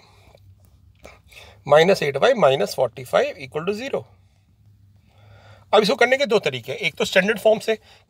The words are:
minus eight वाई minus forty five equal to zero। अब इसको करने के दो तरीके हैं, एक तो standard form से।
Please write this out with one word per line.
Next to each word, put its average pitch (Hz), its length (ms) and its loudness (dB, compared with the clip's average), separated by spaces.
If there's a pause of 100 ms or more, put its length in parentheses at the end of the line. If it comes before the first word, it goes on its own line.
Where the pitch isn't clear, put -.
(1700)
minus 165 360 4
eight 139 140 -4
वाई 220 180 2
minus 165 400 0
forty 131 280 -4
five 233 360 -2
equal 147 280 -10
to 208 80 -4
zero। 226 260 -8 (1700)
अब 214 80 6
इसको 208 140 0
करने 247 220 2
के 277 80 -2
दो 208 140 0
तरीके 127 320 -6
हैं, - 80 -10
एक 165 160 -6
तो 220 100 -4
standard 196 340 0
form 220 200 2
से। 220 160 -4 (340)